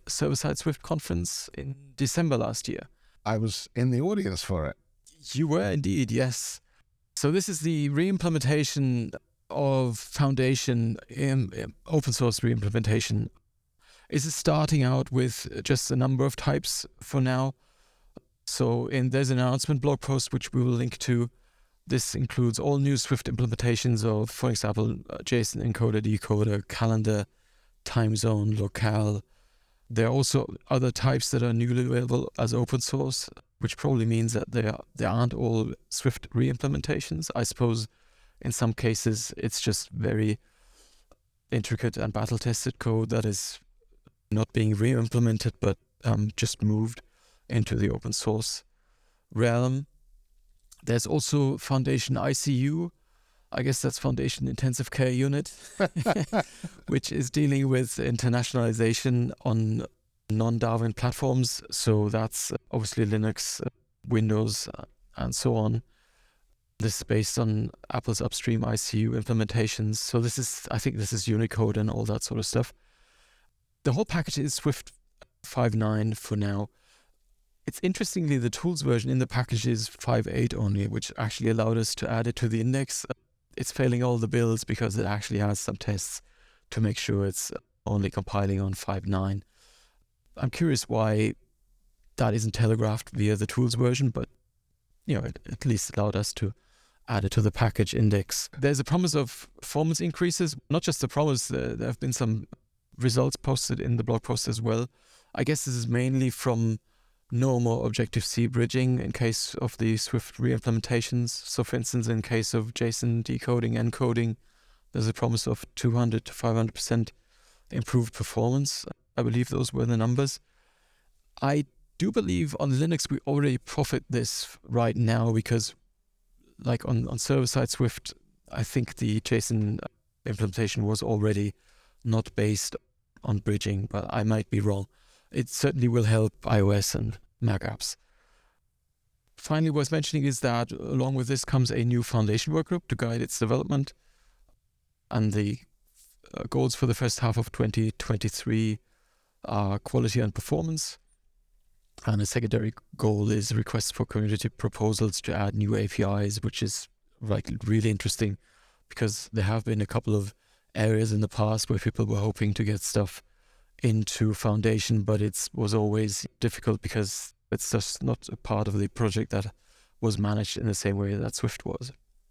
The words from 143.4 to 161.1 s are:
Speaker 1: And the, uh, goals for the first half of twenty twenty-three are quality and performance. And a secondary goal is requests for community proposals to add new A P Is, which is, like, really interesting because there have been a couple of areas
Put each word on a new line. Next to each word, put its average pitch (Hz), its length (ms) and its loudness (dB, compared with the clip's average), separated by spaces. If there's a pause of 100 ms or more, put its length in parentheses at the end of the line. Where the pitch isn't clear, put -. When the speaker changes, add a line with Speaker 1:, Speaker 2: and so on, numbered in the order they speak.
Speaker 1:
And 110 220 2
the, 104 260 0 (760)
uh, - 160 -8
goals 131 240 2
for - 120 0
the 120 80 2
first - 260 -2
half 117 180 2
of 110 120 -2
twenty 110 420 0
twenty-three 110 840 -2 (680)
are 101 320 0
quality 120 420 0
and 107 140 0
performance. 160 640 -4 (1080)
And 107 160 2
a 101 60 0
secondary 113 480 0 (220)
goal 107 340 2
is 107 240 0
requests 110 360 0
for - 140 -2
community 107 460 -2
proposals 107 720 -2
to - 120 -4
add 101 200 -2
new 104 200 2
A 104 140 0
P - 140 -2
Is, 101 400 0
which - 200 -4
is, - 260 -6 (340)
like, 101 260 -2 (160)
really 110 260 4
interesting 101 460 0 (520)
because - 440 -4
there 110 120 2
have 107 200 0
been 110 160 0
a 101 60 0
couple 113 280 0
of 101 200 -2 (400)
areas 110 360 2